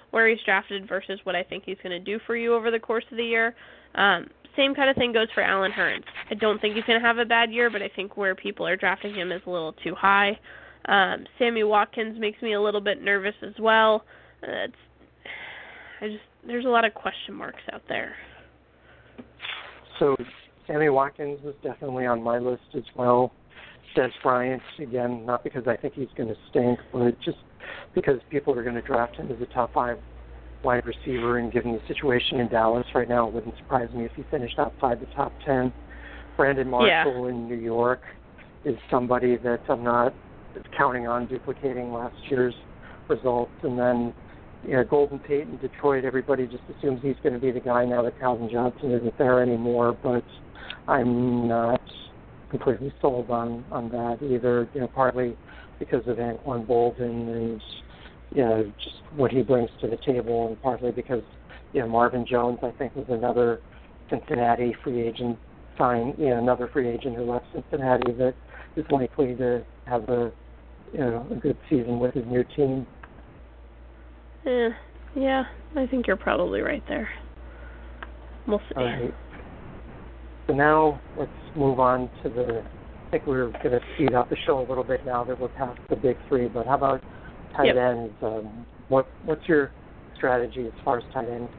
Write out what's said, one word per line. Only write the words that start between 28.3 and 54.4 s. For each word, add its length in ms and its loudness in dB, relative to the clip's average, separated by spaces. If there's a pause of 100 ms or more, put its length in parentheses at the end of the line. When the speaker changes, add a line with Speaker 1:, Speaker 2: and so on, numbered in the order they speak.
Speaker 2:
are 60 -4
gonna 180 -2
draft 340 0
him 160 -8
as 100 -6
a 120 -4
top 200 0
five 240 0 (640)
wide 220 2
receiver, 520 -2
and 140 -2
given 200 0
the 160 -4
situation 540 0
in 80 0
Dallas 440 4
right 140 2
now, 200 4
it 60 -6
wouldn't 240 -6
surprise 360 0
me 100 -4
if 120 -6
he 160 -10
finished 280 -4
outside 400 0
the 60 -10 (100)
top 160 -2 (140)
ten. 260 2 (640)
Brandon 320 4
Speaker 1:
Yeah. 40 -4 (340)
Speaker 2:
Marshall 220 0
in 200 -4
New 80 -6
York 460 0 (640)
is 100 0 (160)
somebody 460 2
that 320 -2
I'm 140 0
not 300 4 (640)
counting 300 0
on 200 -2
duplicating 680 -6
last 220 -8 (140)
year's 260 2 (520)
results. 440 0 (120)
And 160 0
then, 340 2 (520)
you 80 -2
know, 100 4
Golden 360 4
Tate 280 -2
in 120 -10
Detroit, 440 0
everybody 440 0
just 160 -12 (140)
assumes 240 0
he's 220 0
gonna 160 2
be 120 2
the 100 -2
guy 240 4
now 160 2
that 180 0
Calvin 320 0
Johnson 400 0
isn't 260 0
there 240 6
anymore, 600 2
but 200 2 (640)
I'm 600 2
not 320 2 (720)
completely 520 -2
sold 280 0
on, 420 -2
on 180 -4
that 340 -4
either, 500 2